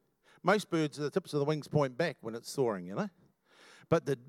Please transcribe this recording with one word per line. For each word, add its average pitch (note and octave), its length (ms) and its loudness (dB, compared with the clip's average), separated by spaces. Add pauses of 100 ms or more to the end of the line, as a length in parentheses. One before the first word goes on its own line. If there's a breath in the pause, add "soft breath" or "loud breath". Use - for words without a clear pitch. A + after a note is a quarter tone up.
(440 soft breath)
Most G3 260 2
birds, D#3 260 0
the C#3+ 140 -2
tips - 220 -4
of D3 80 2
the C#3+ 40 0
wings D3+ 220 -2
point C#3 320 0
back E3 220 -2
when A2+ 160 -8
it's - 120 -14
soaring, G#2+ 380 0
you F#2+ 80 -10
know. G3 160 -4 (800 soft breath)
But D#3+ 180 2
the, C3+ 100 0 (120)